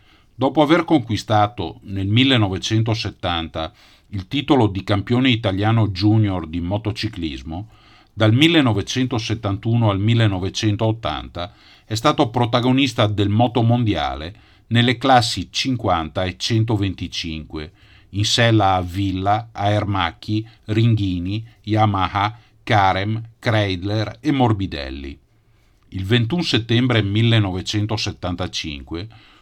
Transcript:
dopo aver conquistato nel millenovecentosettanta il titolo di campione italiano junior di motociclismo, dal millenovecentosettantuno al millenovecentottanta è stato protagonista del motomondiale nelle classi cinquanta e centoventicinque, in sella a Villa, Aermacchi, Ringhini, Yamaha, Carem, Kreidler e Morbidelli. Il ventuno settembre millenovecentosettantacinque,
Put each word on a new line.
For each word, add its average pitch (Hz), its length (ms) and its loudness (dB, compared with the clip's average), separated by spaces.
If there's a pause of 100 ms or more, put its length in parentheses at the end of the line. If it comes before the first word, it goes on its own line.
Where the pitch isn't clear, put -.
(380)
dopo 135 220 2
aver 165 240 4
conquistato 104 960 0
nel 98 260 -6
millenovecentosettanta 101 1700 0 (380)
il 95 180 -8
titolo 131 380 2
di 95 180 -6
campione 120 440 0
italiano 107 600 0
junior 98 580 2
di 85 140 -6
motociclismo, 85 1080 -6 (460)
dal 107 200 2
millenovecentosettantuno 117 1600 0
al 98 100 0
millenovecentottanta 98 1500 0 (300)
è - 100 -8
stato 147 360 2
protagonista 123 800 2
del 101 200 0
motomondiale 110 1040 0 (340)
nelle 120 300 2
classi 120 540 2
cinquanta 92 720 -2
e 90 140 -6
centoventicinque, 87 1400 -4 (380)
in 98 120 -2
sella 107 520 4
a 92 60 2
Villa, 98 680 -2
Aermacchi, 104 960 -2 (200)
Ringhini, 104 800 0 (180)
Yamaha, 104 760 0 (240)
Carem, 101 580 2 (180)
Kreidler 104 840 -2
e 151 100 0
Morbidelli. 73 880 -2 (720)
Il 95 160 -8
ventuno 120 380 0
settembre 123 580 2
millenovecentosettantacinque, 95 2000 -2 (320)